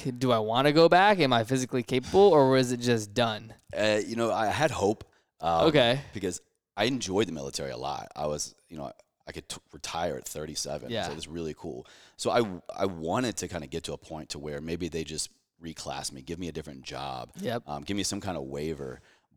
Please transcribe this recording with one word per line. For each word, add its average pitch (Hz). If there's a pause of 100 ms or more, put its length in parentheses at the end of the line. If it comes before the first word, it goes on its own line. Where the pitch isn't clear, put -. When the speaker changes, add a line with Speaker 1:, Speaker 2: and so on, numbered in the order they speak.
(180)
Speaker 1:
Do 127
I 113
wanna 123
go 165
back? 185
Am 135
I 117
physically 127
capable?" 185
Or 139
was 131
it 120
just 113
done? 110 (220)
Speaker 2:
Uh, 107
you 113
know, 113
I 104
had 120
hope. 98 (360)
Um, 85
Speaker 1:
Okay. 131 (140)
Speaker 2:
because 92 (360)
I 104
enjoyed 110
the 85
military 71
a 60
lot. 65
I 76
was, 73 (120)
you 82
know, 69 (360)
I -
could 82
t-, - (140)
retire 82
at -
thirty-seven. 76
Speaker 1:
Yeah. 107
Speaker 2:
So 80
it -
was 82
really 80
cool. 65 (300)
So -
I, 101 (160)
I 98
wanted 95
to 90
kinda 80
get 80
to -
a 71
point 76
to -
where 73
maybe 82
they 80
just 76 (320)
reclass 71
me, 67
give 80
me 87
a 78
different 73
job, 65 (100)
Speaker 1:
Yep. 117
Speaker 2:
um, 71
give 98
me 101
some 98
kind 95
of 69
waiver, 69 (360)